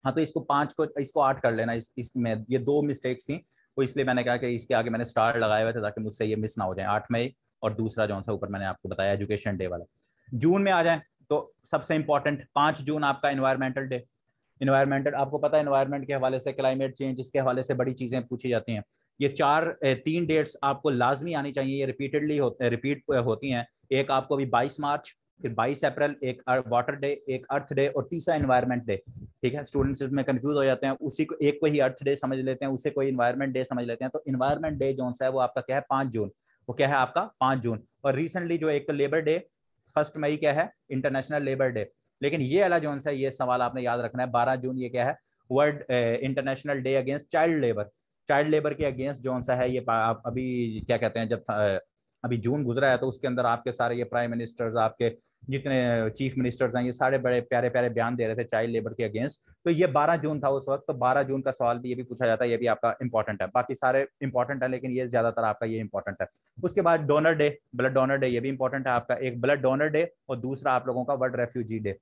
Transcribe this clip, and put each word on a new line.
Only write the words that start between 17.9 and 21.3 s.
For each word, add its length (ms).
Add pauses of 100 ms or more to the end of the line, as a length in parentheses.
चीज़ें 340
पूछी 220
जाती 240
हैं। 120 (360)
ये 80
चार, 560
ए, 100
तीन 320
dates 380
आपको 260
लाजमी 440